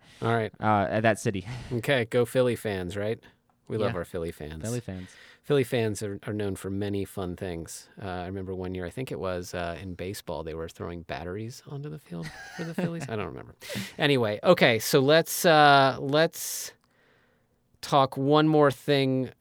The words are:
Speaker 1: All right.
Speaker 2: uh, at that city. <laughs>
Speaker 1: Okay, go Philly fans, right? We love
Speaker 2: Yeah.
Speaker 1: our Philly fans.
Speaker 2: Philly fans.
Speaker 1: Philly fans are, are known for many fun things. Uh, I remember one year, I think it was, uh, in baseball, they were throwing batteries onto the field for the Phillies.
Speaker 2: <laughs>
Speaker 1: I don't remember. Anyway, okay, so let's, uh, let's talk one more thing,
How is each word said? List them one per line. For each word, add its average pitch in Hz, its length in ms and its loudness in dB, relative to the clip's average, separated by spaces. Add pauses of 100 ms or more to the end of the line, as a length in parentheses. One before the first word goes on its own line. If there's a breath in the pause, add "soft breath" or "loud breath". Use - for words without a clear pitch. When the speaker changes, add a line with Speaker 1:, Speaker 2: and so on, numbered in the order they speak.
(220 soft breath)
Speaker 1:
All 113 120 0
right. 110 280 -2
Speaker 2:
uh, 107 280 4
at 110 140 0
that 110 160 2
city. 98 260 -4 (140)
<laughs> - 140 -10
Speaker 1:
Okay, 120 320 0
go 123 180 2
Philly 123 320 2
fans, 92 400 -6
right? 107 240 -4 (480)
We - 100 -6
love 101 140 -2
Speaker 2:
Yeah. 90 60 -6
Speaker 1:
our 85 80 -6
Philly 85 260 -6
fans. 78 320 -12
Speaker 2:
Philly 120 160 -6
fans. 92 300 -12 (340 loud breath)
Speaker 1:
Philly 143 220 2
fans 110 380 -2
are, 101 220 -8
are 113 80 -6
known 101 220 -4
for 95 140 -8
many 101 360 -4
fun 90 300 -8
things. 85 540 -10 (120)
Uh, 104 60 -10
I 90 200 -8
remember 95 280 -8
one 92 200 -6
year, 90 100 -6
I 85 60 -8
think 131 200 -10
it - 80 -8
was, 90 340 -6
uh, 87 280 -6
in 92 140 -12
baseball, 87 480 -8
they 80 100 -8
were 82 160 -8
throwing 87 320 -10
batteries 92 640 -10
onto 147 220 -12
the 151 100 -14
field 165 280 -12 (280)
for 170 80 -10
the 165 120 -8
Phillies. 170 300 -4
Speaker 2:
<laughs> 120 40 -10
Speaker 1:
I 113 80 -4
don't 98 80 -4
remember. 64 300 -12 (420 loud breath)
Anyway, 123 460 2
okay, 135 360 6
so 143 220 4
let's, 156 420 4
uh, 143 560 8
let's 147 720 0 (1080)
talk 139 360 2
one 151 300 4
more 147 240 6
thing, 135 580 0 (120)